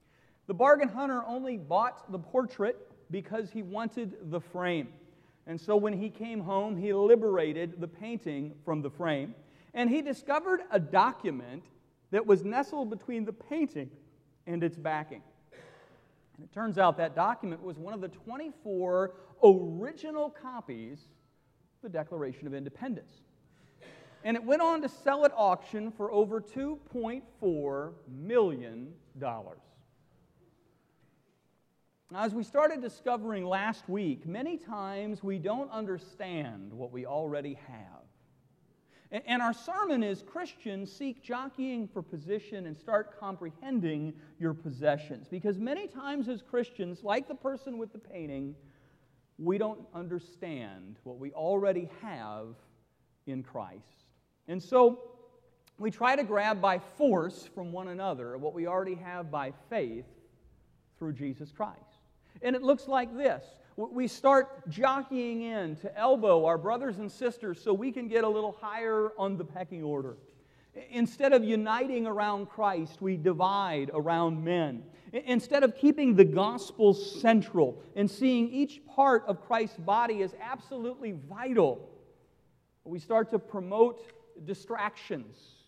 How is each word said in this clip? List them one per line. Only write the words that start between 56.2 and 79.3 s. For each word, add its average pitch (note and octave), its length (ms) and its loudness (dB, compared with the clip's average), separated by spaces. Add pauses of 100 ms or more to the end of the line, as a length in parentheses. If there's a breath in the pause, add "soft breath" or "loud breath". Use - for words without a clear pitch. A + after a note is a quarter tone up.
grab G#3 360 0
by F#3 180 2 (200)
force F#3 560 2
from F3 180 -10
one F#3 160 -8
another D3+ 480 -6
what D3 160 -4
we E3+ 140 -4
already F#3 300 -2
have F3 340 -10
by C#3 240 -4 (160)
faith B2+ 340 -4 (920)
through D#3+ 160 -6
Jesus C#3 360 -8
Christ. G#2 280 -8 (640 soft breath)
And B3 160 0
it B3+ 60 -6
looks C4+ 260 4
like B3 280 0
this. B3+ 280 2 (320 soft breath)
W-, A#3 180 -6
we B3+ 140 0
start C4+ 600 4
jockeying A#3+ 720 0
in G3 340 -4
to G3 200 -10
elbow G#3+ 500 6
our E3 120 4
brothers A3 400 -2
and G#3 140 -8
sisters A3+ 500 -4
so G#3 100 2
we A#3 200 0
can A#3+ 160 -6
get A3+ 160 4
a G#3+ 40 4
little G#3+ 320 -2
higher G#3+ 580 -2
on G3 180 0
the E3+ 80 -4
pecking F3+ 400 -8
order. C3+ 320 -4 (580 soft breath)
I-, - 160 -14
instead B3 440 2
of A#3 100 8
uniting A3+ 640 0
around G#3 420 -2
Christ, F#3 520 -2
we F#3+ 160 0
divide F3 760 0
around E3 500 0
men. D#3+ 400 -2 (300 loud breath)
I-, A#3 140 -4
instead B3 360 2
of A#3+ 140 4
keeping C#4 400 6
the G3 80 12
gospel G3+ 680 4
central F#3+ 840 4 (140 loud breath)
and G3+ 160 2
seeing B3 380 4
each C#4 380 -2
part C4+ 400 6
of G3 200 -2